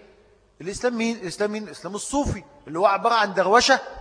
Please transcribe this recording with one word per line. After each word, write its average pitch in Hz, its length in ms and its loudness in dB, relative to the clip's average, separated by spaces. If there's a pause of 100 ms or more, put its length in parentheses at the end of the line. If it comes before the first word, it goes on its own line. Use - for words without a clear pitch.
(600)
الإسلام 226 360 -4
مين؟ 226 180 0
الإسلام 208 360 -4
مين؟ 214 120 -8
الإسلام 180 320 -12
الصوفي 247 480 -4 (240)
اللي 156 120 -6
هو 196 60 4
عبارة 196 280 2
عن 208 200 2
دروشة 208 460 4 (220)